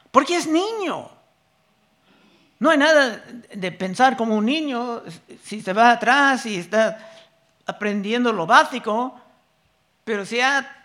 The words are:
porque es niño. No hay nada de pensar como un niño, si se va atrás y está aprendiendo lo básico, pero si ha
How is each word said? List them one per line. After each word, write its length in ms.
porque 260
es 100
niño. 640
No 100
hay 80
nada 440
de 180
pensar 440
como 200
un 100
niño, 560
si 160
se 120
va 200
atrás 540
y 100
está 560
aprendiendo 640
lo 140
básico, 760
pero 220
si 160
ha 440